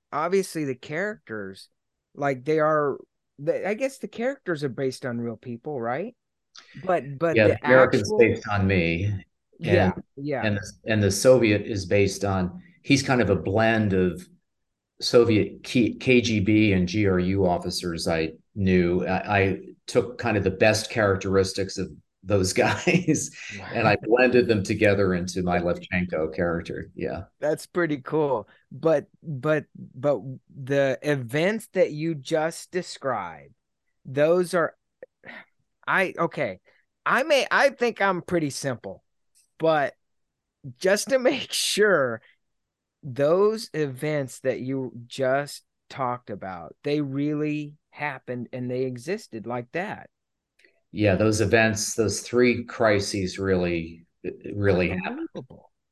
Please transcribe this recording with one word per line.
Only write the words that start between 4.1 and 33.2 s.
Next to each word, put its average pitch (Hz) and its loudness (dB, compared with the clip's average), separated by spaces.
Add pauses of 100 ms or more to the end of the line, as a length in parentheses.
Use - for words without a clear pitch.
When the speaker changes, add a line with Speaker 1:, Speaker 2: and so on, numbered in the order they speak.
Speaker 1:
are 143 -2
based 131 -6
on 120 -6
real 117 -8
people, 127 -10
right? 127 -6 (680)
But, 143 -2
but 160 0
Speaker 2:
Yeah, 107 8
Speaker 1:
the 101 4
Speaker 2:
the - -6
American's 131 6
Speaker 1:
actual 214 -2
Speaker 2:
based 117 4
on 98 2
me. 87 2
And, 101 -4 (360)
Speaker 1:
Yeah, 160 4 (260)
yeah. 139 -4
Speaker 2:
and 104 0
the, 101 -12 (140)
and 110 2
the 95 4
Soviet 110 6
is 95 -6
based 98 2
on, 95 -2 (200)
he's 139 2
kind 127 2
of 101 2
a 101 4
blend 107 2
of 92 0 (720)
Soviet 113 4
K-, 117 0
K 127 2
G 107 2
B 107 4
and 90 2
G 107 0
R 92 2
U 95 0
officers 87 -4
I 80 -2 (240)
knew. 92 2
I, 101 0
I 98 2 (260)
took - 0
kind 110 -2
of 98 0
the 95 2
best 110 2
characteristics 95 0
of - -6 (320)
those 95 2
<laughs> 117 2
guys 143 0 (260)
Speaker 1:
Wow. 95 -16
Speaker 2:
and 110 0
I 104 6
blended 123 4
them 107 2
together 101 2
into 90 -4
my 87 0
Levchenko 87 -2
character. 85 -4
Yeah. 78 -8 (160)
Speaker 1:
That's 151 -2
pretty 165 -2
cool. 135 -2 (240)
But, 147 0 (160)
but, 151 -2 (300)
but 131 0 (360)
the 135 0
events 147 -2
that 175 2
you 156 -4
just 156 -4
described, 101 -8 (520)